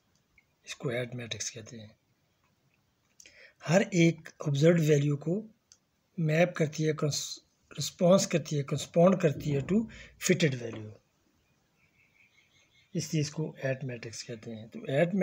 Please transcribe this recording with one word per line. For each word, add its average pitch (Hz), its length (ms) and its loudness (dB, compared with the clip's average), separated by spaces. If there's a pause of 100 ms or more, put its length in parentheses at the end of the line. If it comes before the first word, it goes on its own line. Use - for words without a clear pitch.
(680)
इसको - 220 -8
हैट 120 260 -6
मैट्रिक्स 113 340 -10
कहते 113 280 -14
हैं। 107 140 -18 (1700)
हर 180 180 4
एक 165 480 2 (180)
observed 160 420 4
value 143 280 2 (100)
को 170 80 0 (840)
map 165 400 2
करती 156 260 -2
है, 156 100 0
कॉन्स-, - 460 -4 (320)
response 185 640 2
करती 156 220 -2
है, 143 80 -2
correspond 175 580 4
करती 147 300 0
है 139 100 0 (100)
to 214 100 2 (460)
fitted 160 340 4
value, 107 300 -12 (2000)
इसलिए 165 280 -2
इसको 156 280 -6 (140)
at 131 200 -4
matrix 117 400 -12
कहते 117 280 -14
हैं। 113 180 -14
तो - 100 -16 (120)
at 170 320 2